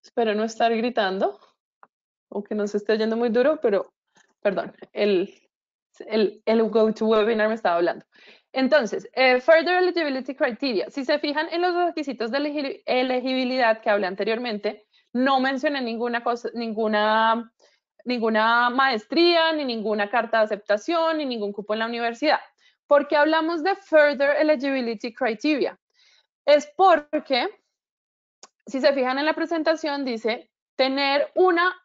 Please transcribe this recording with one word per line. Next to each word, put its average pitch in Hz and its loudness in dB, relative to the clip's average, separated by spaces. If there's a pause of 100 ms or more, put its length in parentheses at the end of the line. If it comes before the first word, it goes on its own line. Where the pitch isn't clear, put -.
Espero 220 -2
no 214 -2
estar 233 -2
gritando 226 -2 (920)
o 202 -8
que 214 -10
no 208 -2
se 208 -4
esté 208 -2
oyendo 220 -2
muy 240 0
duro, 269 2
pero, 202 -2 (480)
perdón, 196 -4 (200)
el, 202 0 (760)
el, 214 0
el 226 2
GoToWebinar 220 2
me 226 -2
estaba 180 -2
hablando. 170 -2 (480)
Entonces, 262 0
eh, 254 4
Further 330 4
Eligibility 294 -2
Criteria. 247 -2
Si 277 -8
se 294 0
fijan 311 -4
en 339 -2
los 359 0
requisitos 294 -4
de 269 -2
elegi-, 285 -4
elegibilidad 254 0
que 233 -2
hablé 202 0
anteriormente, 214 -6 (240)
no 262 2
mencioné 269 -2
ninguna 233 -4
cosa, 233 -4
ninguna, 220 0 (540)
ninguna 233 0
maestría, 311 2
ni 302 -2
ninguna 214 -2
carta 226 0
de 220 4
aceptación, 311 -2
ni 302 -4
ningún 214 -4
cupo 208 -8
en 220 -4
la 220 -2
universidad. 233 -2 (500)
¿Por 285 4
qué 320 0
hablamos 320 2
de 370 0
Further 294 2
Eligibility 262 0
Criteria? 240 -2 (640)
Es 294 4
porque, 302 2 (1160)
si 262 -6
se 277 4
fijan 262 -2
en 302 0
la 311 0
presentación, 320 -2
dice 233 -6 (260)
tener 277 0
una 359 4 (140)